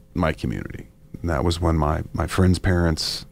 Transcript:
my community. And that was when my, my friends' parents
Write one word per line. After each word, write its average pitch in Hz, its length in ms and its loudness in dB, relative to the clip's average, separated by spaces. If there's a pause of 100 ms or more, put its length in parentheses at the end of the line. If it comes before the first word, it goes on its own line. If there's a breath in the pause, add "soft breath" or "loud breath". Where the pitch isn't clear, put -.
(160)
my 80 160 2
community. - 540 -6 (340)
And 87 120 -4
that 69 120 0
was 82 160 0
when 85 160 2
my, 78 280 0 (100)
my 82 140 -2
friends' 92 320 4
parents 85 720 0